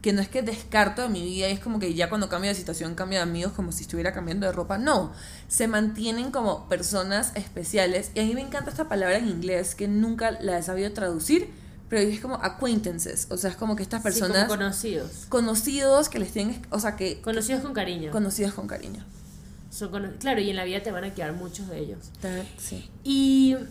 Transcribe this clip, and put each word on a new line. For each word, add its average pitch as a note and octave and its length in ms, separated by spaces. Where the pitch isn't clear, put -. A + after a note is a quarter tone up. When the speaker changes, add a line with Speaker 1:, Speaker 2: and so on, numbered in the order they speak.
Speaker 1:
que G#3+ 100
no G3 100
es G3 60
que C4 140
descarto G#3+ 600
de B3 80
mi F3+ 140
vida F#3 240
y G3 60
es G3 80
como A3+ 180
que F3 140
ya E3+ 160
cuando G#3 180
cambio F#3 220
de G3+ 60
situación, E3+ 380
cambio F#3 260
de F3 40
amigos, E3+ 300
como F3+ 180
si - 120
estuviera E3+ 300
cambiando F#3 320
de F#3 60
ropa. F3+ 260
No, A3+ 360
se A3+ 200
mantienen A3 640
como A3+ 380
personas F#3+ 680
especiales. F#3 800
Y G#3+ 60
a G#3+ 40
mí A3+ 120
me C4+ 60
encanta C#4 280
esta D#4 200
palabra G3 280
en A#3 120
inglés F3+ 460
que G3+ 120
nunca A3+ 440
la F3+ 280
he E3 40
sabido F#3 280
traducir, G#3 580
pero G#3+ 140
es G#3 180
como B3+ 160
acquaintances. F#3+ 920
O F#3+ 80
sea, F#3 140
es F3+ 40
como G#3+ 220
que G3 60
estas G#3+ 200
Speaker 2:
Sí, G#3+ 60
como - 0
Speaker 1:
personas G3+ 160
Speaker 2:
conocidos. G3 600
Speaker 1:
conocidos C4+ 800
que A#3+ 100
les F#3+ 140
tienen... G#3+ 360
o G#3+ 100
sea, G#3+ 180
que F#3+ 240
Speaker 2:
Conocidos A3+ 400
con C#4 120
cariño. F3 380
Speaker 1:
Conocidos G3+ 420
con G3+ 140
cariño. - 380
Speaker 2:
Son G3 200
cono-, G3 300
claro, B3+ 220
y G3 80
en F#3+ 80
la F#3 80
vida G3 180
te A3 80
van F3+ 140
a G3 80
quedar D#3 200
muchos F3+ 360
de D#3 100
ellos. D#3 320
Speaker 1:
Ta-, F#3 220
sí. - 320
Speaker 2:
Y, C4+ 500